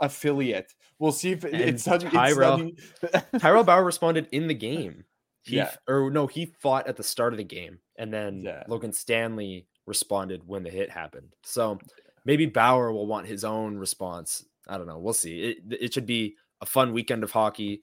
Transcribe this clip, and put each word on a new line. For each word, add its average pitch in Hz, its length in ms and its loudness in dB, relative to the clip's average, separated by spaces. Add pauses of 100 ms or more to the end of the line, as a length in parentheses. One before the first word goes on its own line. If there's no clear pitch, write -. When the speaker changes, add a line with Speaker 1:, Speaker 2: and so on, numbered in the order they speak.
Speaker 1:
affiliate. 139 720 -2 (240)
We'll 156 140 2
see 180 200 -2
if 175 120 -4
it, 151 100 -6
Speaker 2:
and 170 80 2
Speaker 1:
it's 143 220 0
sudden-, 175 240 2
it's 165 60 0
Speaker 2:
Tyrell, 135 440 6
Speaker 1:
suddenly 165 180 -4 (560)
<laughs> 254 60 0
Speaker 2:
Tyrell 202 260 8
Bauer 180 200 8
responded 165 480 0
in 156 160 -2
the 156 60 -2
game. 113 500 -6 (380)
He 117 140 -4
Speaker 1:
Yeah. - 80 2
Speaker 2:
f-, - 140 -8 (100)
or 135 220 2
no, 143 160 2
he 160 200 -6 (140)
fought 131 280 2
at 127 80 -6
the 110 80 -10
start 120 280 0
of 107 60 -6
the 104 60 -6
game, 87 340 -14 (180)
and 110 160 -8
then 101 300 -6
Speaker 1:
Yeah. 87 260 -10
Speaker 2:
Logan 113 240 -6
Stanley 110 720 -4 (200)
responded 95 600 -4
when 95 160 -10
the 85 80 -12
hit 95 200 -6
happened. 78 520 -14
So 107 360 -2 (460)
maybe 147 220 4
Bauer 123 460 4
will 104 140 -4
want 104 200 -4
his 101 180 -8
own 110 340 -4
response. 90 680 -8 (240)
I 95 80 -8
don't 90 100 -10
know. 80 120 -14
We'll 104 160 -2
see. 85 280 -6
It, 117 160 -4 (220)
it 120 140 -6
should 123 120 -4
be 113 300 -2 (240)
a 104 60 -14
fun 127 260 2
weekend 113 320 -2
of 101 80 -6
hockey. 104 500 -2